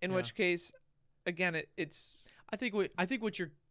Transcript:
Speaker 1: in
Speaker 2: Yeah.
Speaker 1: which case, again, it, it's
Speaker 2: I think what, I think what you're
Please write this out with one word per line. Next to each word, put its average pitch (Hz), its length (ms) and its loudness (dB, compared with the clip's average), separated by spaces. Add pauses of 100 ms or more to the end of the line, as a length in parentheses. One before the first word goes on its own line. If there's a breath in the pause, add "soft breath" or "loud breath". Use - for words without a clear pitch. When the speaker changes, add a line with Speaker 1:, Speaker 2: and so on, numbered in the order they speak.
Speaker 1:
in 180 80 0
Speaker 2:
Yeah. 185 60 2
Speaker 1:
which - 180 0
case, 175 380 2 (540)
again, 175 280 2
it, - 220 -4
it's - 480 -6 (260 loud breath)
Speaker 2:
I 214 60 -4
think 220 180 0
what, 196 220 2
I 180 100 4
think 226 160 0
what 220 160 0
you're 170 140 -4 (180)